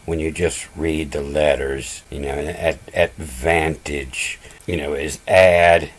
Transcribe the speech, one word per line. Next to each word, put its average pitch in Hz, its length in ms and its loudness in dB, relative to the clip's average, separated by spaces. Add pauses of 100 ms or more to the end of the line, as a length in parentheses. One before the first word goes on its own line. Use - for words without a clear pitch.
when 82 140 -2
you 78 140 -2
just 82 420 -4
read 78 380 -2
the 73 100 -4
letters, 69 880 -2
you 73 80 -10
know, 69 140 -6
ad-, 76 480 -4 (140)
advantage, 78 1500 -2 (260)
you 90 100 -4
know, 73 180 -4
is 76 340 -6
ad 87 720 6